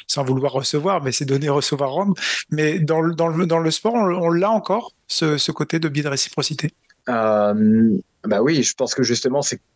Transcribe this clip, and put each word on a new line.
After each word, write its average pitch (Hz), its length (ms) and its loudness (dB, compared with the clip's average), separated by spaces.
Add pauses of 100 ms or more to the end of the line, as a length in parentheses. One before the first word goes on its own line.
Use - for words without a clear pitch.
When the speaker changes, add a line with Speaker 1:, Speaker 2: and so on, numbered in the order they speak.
Speaker 1:
sans 139 160 -2
vouloir 131 280 0
recevoir, 151 520 -2
mais 131 80 -2
c'est 147 120 -2
donner, 139 240 0
recevoir, 143 440 0
rendre. 190 220 0 (360)
Mais 151 300 0
dans 160 200 2
le, 165 140 0
dans 165 140 0
le, 165 180 0
dans 165 140 2
le 160 100 2
sport, 220 240 -2
on, 226 120 2
on 175 240 0
l'a 175 200 2
encore, 226 420 -2 (140)
ce, 151 320 0
ce 160 140 -2
côté 156 260 -2
de 160 100 -2
biais 147 140 -2
de 147 60 -2
réciprocité. 143 640 -4 (360)
Speaker 2:
Euh, 110 840 4 (340)
bah 107 180 0
oui, 139 220 2
je - 100 -4
pense 127 180 -2
que 131 120 0
justement, 123 360 0
c'est 131 200 -4 (160)